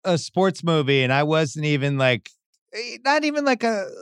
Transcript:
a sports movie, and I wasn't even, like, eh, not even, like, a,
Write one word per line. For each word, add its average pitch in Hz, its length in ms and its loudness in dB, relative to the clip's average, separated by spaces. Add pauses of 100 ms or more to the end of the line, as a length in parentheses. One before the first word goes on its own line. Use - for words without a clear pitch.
a 170 160 0
sports - 440 0
movie, 143 380 2
and 127 100 2
I 143 120 4
wasn't 151 420 0
even, 143 320 0
like, 127 320 0 (460)
eh, 233 280 -12
not 294 200 2
even, 294 220 -2
like, 254 180 0
a, 214 240 -2 (140)